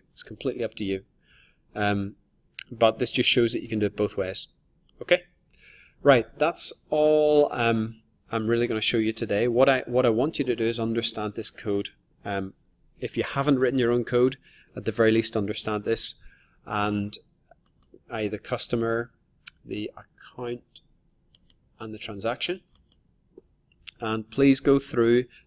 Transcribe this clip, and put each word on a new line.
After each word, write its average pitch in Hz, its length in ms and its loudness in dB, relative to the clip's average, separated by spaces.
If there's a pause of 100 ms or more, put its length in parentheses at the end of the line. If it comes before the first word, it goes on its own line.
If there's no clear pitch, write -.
(120)
It's - 120 -12
completely 120 400 -6
up 110 120 -6
to - 80 -6
you. 95 200 -4 (680)
Um, 104 420 -2 (540)
but 113 300 2
this 123 120 -2
just - 180 0
shows 117 240 2
that 120 80 -4
you - 80 -12
can 110 100 -4
do 104 60 0
it 98 100 -2
both 104 220 -2
ways. 95 300 -4 (540)
Okay, 175 220 0 (800)
right. 131 240 6 (100)
That's - 520 0
all, 151 640 4
um, 117 480 0 (280)
I'm 113 180 -2
really 117 200 2
gonna 110 140 -2
show - 160 0
you 110 160 0
today. 107 340 0
What 123 220 4
I, 131 160 2
what 127 200 2
I 120 40 6
want 113 280 0
you 147 60 0
to 123 120 -2
do 113 100 -2
is 117 160 -2
understand 113 540 -4
this 110 140 -2
code. 101 420 -4 (340)
Um, 98 300 -6 (440)
if - 160 -8
you 113 80 -2
haven't 139 360 0
written 131 200 0
your 120 140 2
own 123 100 0
code, 127 320 2 (400)
at 110 80 -10
the 110 80 -4
very 110 200 4
least 113 260 2
understand 104 480 -4
this, - 360 2 (440)
and, 104 520 -2 (920)
uh, 110 180 -4
the 101 120 -6
customer, 117 720 -4 (520)
the 107 320 -10
account, - 840 -14 (960)
and 110 140 -12
the 107 40 -14
transaction. 113 640 -6 (1400)
And 110 280 -4
please 135 300 4
go 139 180 4
through 120 460 2 (240)